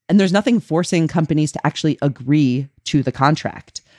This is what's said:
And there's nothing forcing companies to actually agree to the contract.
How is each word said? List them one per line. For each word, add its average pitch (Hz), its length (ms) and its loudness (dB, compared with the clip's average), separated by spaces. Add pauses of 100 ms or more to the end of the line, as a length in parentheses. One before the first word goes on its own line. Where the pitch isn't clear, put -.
And 202 120 4
there's 185 120 2
nothing 220 280 2
forcing 165 480 0
companies 151 440 0
to - 140 -6
actually 147 360 -2
agree 139 680 0 (160)
to 143 180 0
the 127 80 -2
contract. - 680 -2 (180)